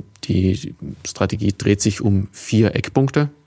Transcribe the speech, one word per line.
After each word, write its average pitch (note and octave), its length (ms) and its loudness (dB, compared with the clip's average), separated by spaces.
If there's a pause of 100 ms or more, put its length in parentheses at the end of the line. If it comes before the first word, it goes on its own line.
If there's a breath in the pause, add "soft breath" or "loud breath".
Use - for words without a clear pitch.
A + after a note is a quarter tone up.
(260)
die F#2 500 0 (300)
Strategie G2+ 520 -2
dreht G2+ 240 2
sich G#2 200 0
um G2 300 2
vier - 440 2
Eckpunkte. C#3 540 0 (180)